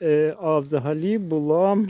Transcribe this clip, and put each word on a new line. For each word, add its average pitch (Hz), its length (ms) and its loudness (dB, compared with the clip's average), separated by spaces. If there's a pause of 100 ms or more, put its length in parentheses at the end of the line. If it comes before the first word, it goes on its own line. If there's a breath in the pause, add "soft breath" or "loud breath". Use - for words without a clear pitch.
е, 156 380 2
а 156 180 0
взагалі 151 600 -2
була, 175 720 0